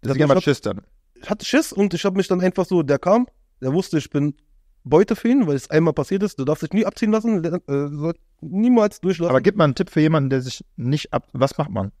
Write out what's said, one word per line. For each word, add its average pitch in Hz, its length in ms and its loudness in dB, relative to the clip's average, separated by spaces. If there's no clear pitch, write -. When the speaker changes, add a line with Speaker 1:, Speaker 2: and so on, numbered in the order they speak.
Speaker 1:
Deswegen 127 140 -2
Speaker 2:
Ich 139 60 2
Speaker 1:
hat 147 40 2
man 139 100 6
Speaker 2:
hab 185 60 0
Speaker 1:
Schiss 143 160 0
dann. 98 220 -8
Speaker 2:
Ich - 140 -20
hatte 214 160 -6
Schiss 302 260 0
und 196 220 -2
ich 170 100 -6
hab 196 140 -2
mich 190 100 0
dann 185 140 0
einfach 185 240 0
so, 175 180 0
der 139 160 0
kam, 226 260 2
der 131 100 -4
wusste, 170 280 -2
ich - 100 -12
bin 147 240 -2
Beute 175 300 4
für - 140 -2
ihn, 247 180 4
weil 143 80 0
es 131 140 -6
einmal 160 240 2
passiert 190 300 -2
ist, 208 160 -4
du 135 40 -2
darfst 147 200 -2
dich 160 100 -8
nie 208 120 2
abziehen 208 280 -2
lassen, 220 280 0
der, 165 120 -4
äh, 180 60 -4
soll 151 260 -6
niemals 208 580 2
durchlassen. 175 300 -2
Speaker 1:
Aber 131 100 6
gib 185 160 2
mal 170 80 4
einen 143 120 4
Tipp - 140 -2
für 160 120 0
jemanden, 156 280 2
der 131 120 0
sich 127 200 -10
nicht 135 380 -4
ab-, - 180 -4
was 131 260 -2
macht 151 140 -4
man? 98 280 -6